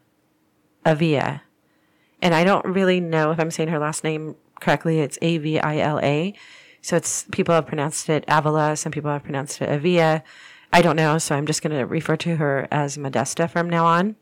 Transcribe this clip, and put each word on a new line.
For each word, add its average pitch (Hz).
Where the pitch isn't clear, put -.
Avila. 151
And 175
I 165
don't 196
really 185
know 160
if 165
I'm 160
saying 160
her 160
last 151
name 156
correctly. 160
It's 139
A 165
V 156
I 151
L 147
A. 156
So -
it's, -
people 170
have 160
pronounced 151
it 151
Avila. 151
Some 151
people 147
have 143
pronounced 135
it -
Avila. 160
I 175
don't 160
know. 160
So 156
I'm 143
just 156
gonna 151
refer 156
to 170
her 143
as 143
Modesta 147
from 170
now 165
on. 175